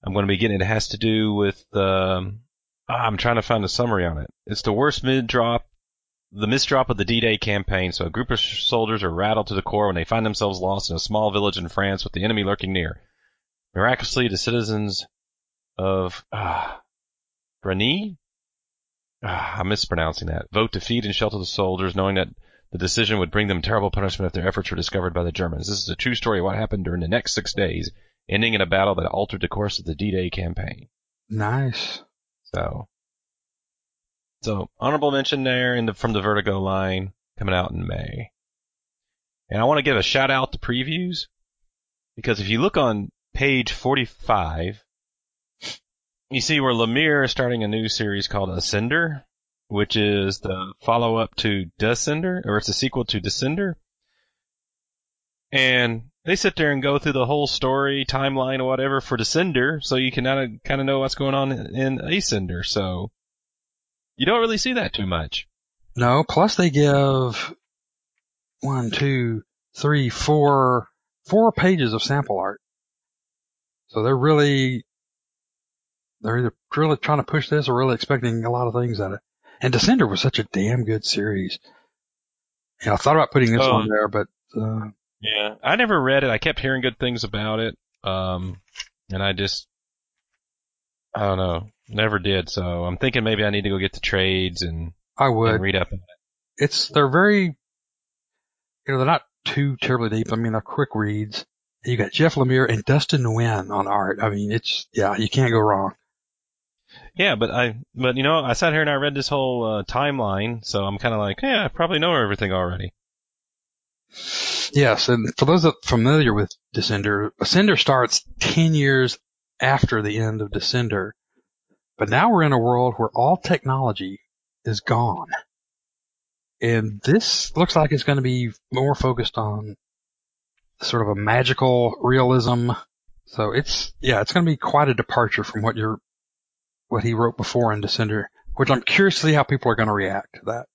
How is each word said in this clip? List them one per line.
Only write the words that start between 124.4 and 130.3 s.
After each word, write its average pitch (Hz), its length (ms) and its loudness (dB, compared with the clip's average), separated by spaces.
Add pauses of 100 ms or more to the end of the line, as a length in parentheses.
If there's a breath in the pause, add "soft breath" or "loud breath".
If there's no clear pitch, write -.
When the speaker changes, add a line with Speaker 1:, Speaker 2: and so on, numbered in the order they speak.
Speaker 2:
is 107 160 -4
gone. - 480 -2 (1300)
And 110 440 0
this - 520 2
looks 175 200 2
like 156 160 4
it's 139 100 0
gonna 139 200 2
be 123 280 0 (220)
more 135 240 2
focused 123 420 0
on 107 380 -4 (1080)